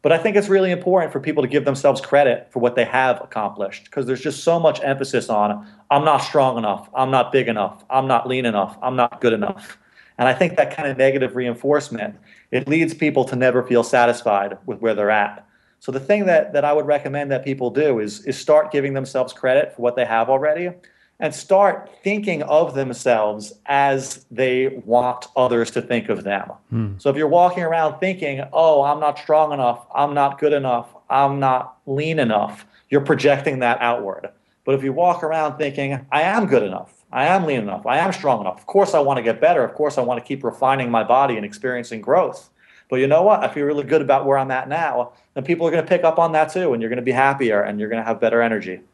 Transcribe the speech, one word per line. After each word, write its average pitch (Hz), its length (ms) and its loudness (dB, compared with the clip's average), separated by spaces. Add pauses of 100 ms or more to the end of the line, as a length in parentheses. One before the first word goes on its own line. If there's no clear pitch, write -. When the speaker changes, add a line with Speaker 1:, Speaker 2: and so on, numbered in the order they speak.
Speaker 1:
But 147 120 4
I 165 40 4
think 202 200 0
it's 202 100 2
really 190 240 4
important 180 400 0
for 139 80 -6
people 147 240 -2
to 123 60 -2
give 139 160 0
themselves 139 340 2
credit 139 520 2
for 123 80 -6
what 120 180 2
they 117 80 2
have 127 360 0
accomplished, 101 720 -8
'cause 135 140 -4
there's 131 160 -4
just 147 240 -8
so 170 160 2
much 151 200 4
emphasis 139 460 -2
on, 104 400 0 (240)
"I'm 147 140 2
not 151 140 4
strong 131 380 0
enough, 104 380 -4
I'm 131 160 0
not 127 220 0
big 123 160 2
enough, 104 400 -6
I'm 131 180 0
not 123 220 0
lean 127 160 -2
enough, 101 360 -2
I'm 127 140 -4
not 120 240 -2
good 117 140 2
enough." 101 440 -6 (400)
And 123 120 2
I 127 40 2
think 175 220 0
that 139 180 0
kind 151 140 -6
of 131 100 -4
negative 135 380 2
reinforcement, 123 800 -4 (340)
it 139 200 -4
leads 160 240 0
people 143 320 0
to 131 100 -8
never 127 280 2
feel 120 200 2
satisfied 113 840 2
with 101 140 -8
where 110 140 0
they're 104 180 0
at. 104 340 -2 (340)
So - 120 -10
the 135 80 -6
thing 202 280 0
that, 160 260 2
that 143 100 2
I 147 80 2
would 147 140 2
recommend 143 460 -2
that 135 120 -2
people 131 260 -4
do 131 300 0
is, 104 260 -8
is 135 120 -4
start 151 340 2
giving 139 220 -2
themselves 135 400 -4
credit 131 420 0
for 120 60 -10
what 120 160 0
they 123 80 0
have 113 240 0
already 151 400 0 (500)
and 147 160 -4
start 196 540 2 (120)
thinking 196 420 -2
of 156 320 2
themselves 113 800 -2 (100)
as 139 680 0
they 127 540 0
want 123 400 0 (100)
others 120 360 2
to 120 100 -4
think 113 260 -4
of 104 160 -2
them. 98 260 -4 (200)
Speaker 2:
Hmm. 110 280 -4
Speaker 1:
So 139 120 0
if 139 80 0
you're 151 100 0
walking 175 360 2
around 160 360 0
thinking, 175 420 -4 (120)
"Oh, 156 300 4
I'm 143 180 0
not 147 180 -2
strong 151 320 2
enough, 123 420 -2
I'm 143 200 0
not 139 260 0
good 151 140 2
enough, 131 420 -2 (140)
I'm 139 300 2
not 131 460 -2
lean 151 340 -4
enough," 107 460 -2 (240)
you're 139 120 2
projecting 139 580 0
that 120 220 0
outward. 117 480 -4 (340)
But 135 120 0
if 135 80 -6
you 135 100 -4
walk 170 300 0
around 156 340 -2
thinking, 139 540 -6
"I 147 100 0
am 196 260 0
good 120 160 2
enough, 92 280 -8 (220)
I 131 140 0
am 180 180 2
lean 135 160 -2
enough, 101 240 -8
I 131 140 0
am 185 120 0
strong 127 300 0
enough, 95 160 -6
of - 80 -20
course 196 280 2
I 160 60 4
wanna 139 220 0
get 113 180 -2
better, 156 240 4
of 113 100 -4
course 147 240 -2
I 131 40 -2
wanna 120 180 -2
keep 135 240 -10
refining 131 480 0
my 113 140 0
body 123 320 2
and 104 80 -6
experiencing 117 560 -8
growth. 151 480 -2 (400)
But 131 80 -2
you 131 100 2
know 156 140 4
what? 208 200 4
I 123 60 -2
feel 143 180 -4
really 147 180 -2
good 156 180 2
about 135 240 2
where 135 120 4
I'm 135 140 -2
at 131 160 -4
now," 139 440 -4 (220)
then 139 120 -8
people 170 200 -2
are 160 60 2
gonna 160 120 0
pick 175 200 2
up 160 160 4
on 165 140 2
that 156 160 2
too, 175 240 -2
and 117 80 -2
you're 113 80 -4
gonna 123 120 -4
be 123 120 -2
happier 131 480 2
and 104 180 -4
you're 107 80 -4
gonna 113 160 -4
have 110 160 -4
better 117 220 2
energy. 92 400 -2 (120)